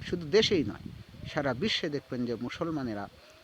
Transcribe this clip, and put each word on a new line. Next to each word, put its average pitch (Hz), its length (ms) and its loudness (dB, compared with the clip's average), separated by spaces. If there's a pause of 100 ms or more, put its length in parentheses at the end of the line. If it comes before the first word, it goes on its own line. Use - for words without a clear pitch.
শুধু 175 240 -4
দেশেই 185 360 6
নয়, - 280 -6 (420)
সারা 139 200 2
বিশ্বে 156 360 0
দেখবেন 135 360 -2
যে 117 100 0
মুসলমানেরা 120 720 -4 (340)